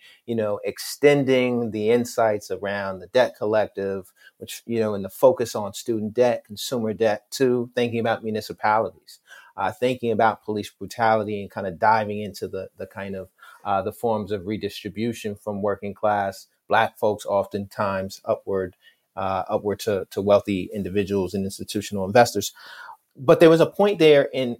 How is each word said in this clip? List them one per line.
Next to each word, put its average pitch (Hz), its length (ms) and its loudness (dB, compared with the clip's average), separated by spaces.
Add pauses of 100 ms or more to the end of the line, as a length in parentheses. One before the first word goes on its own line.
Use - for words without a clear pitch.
(260)
you 120 100 -4
know, 104 260 -2
extending 123 1120 2
the 107 180 0
insights 117 640 0
around 98 480 -6
the 90 80 -18
debt 120 280 2
collective, 98 760 -2 (260)
which, - 260 -14
you 117 140 -4
know, 107 160 0
and 98 100 -6
the 90 60 -10
focus 123 460 2
on 101 180 -6
student 107 400 -4
debt, 120 300 2
consumer 110 500 -6
debt, 107 380 0
to 123 420 0
thinking 120 240 -2
about 113 240 -2
municipalities, 107 960 -2 (380)
uh, 95 160 -4
thinking 120 400 -2
about 110 320 2
police 104 260 -6
brutality 107 720 0
and 98 80 -12
kind 101 160 -6
of 85 140 -8
diving 107 400 2
into 101 260 -10
the, 95 220 -8 (100)
the 95 80 -10
kind 98 300 -10
of, 92 120 -12 (360)
uh, 98 180 0
the 104 100 -4
forms 107 380 -2
of 95 160 -6
redistribution 104 880 -6
from 101 280 -8
working 101 300 -4
class 101 540 -2 (220)
Black 107 280 2
folks, 107 300 -2
oftentimes 98 1000 -4
upward, 95 520 -4 (400)
uh, 95 320 -2
upward 98 320 -2
to, 98 320 -2
to 101 100 -4
wealthy 101 500 2
individuals 98 600 -2
and 98 100 -2
institutional 98 600 -6
investors. 110 480 4 (600)
But 139 260 6
there 165 100 12
was 165 100 6
a 156 60 6
point 202 320 0
there 147 340 6
in, 127 280 -2